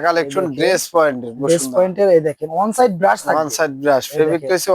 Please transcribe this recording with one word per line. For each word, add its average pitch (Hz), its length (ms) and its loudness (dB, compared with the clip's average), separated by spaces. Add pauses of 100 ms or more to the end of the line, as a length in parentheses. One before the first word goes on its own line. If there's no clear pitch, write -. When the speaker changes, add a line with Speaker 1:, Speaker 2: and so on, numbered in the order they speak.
Speaker 1:
কালেকশন 170 380 0
Speaker 2:
এই 175 40 -2
দেখেন। 135 100 -8
Speaker 1:
ড্রেস 175 240 0 (120)
পয়েন্টের, 131 380 0
Speaker 2:
ড্রেস 123 100 -10
Speaker 1:
বসুন 151 280 0
না। 127 60 -6
Speaker 2:
পয়েন্টের, 185 400 2
এই 160 120 4
দেখেন, 151 280 -6
ওয়ান 202 200 0
সাইড 247 240 4
ব্রাশ 196 240 2
থাকবে। 185 140 0
Speaker 1:
ওয়ান 156 180 -2
সাইড 156 160 -2 (100)
ব্রাশ, 139 220 2
Speaker 2:
এই - 120 -14
Speaker 1:
ফেব্রিক 156 240 0
Speaker 2:
দেখেন। 139 100 -4
Speaker 1:
রয়েছে 180 240 0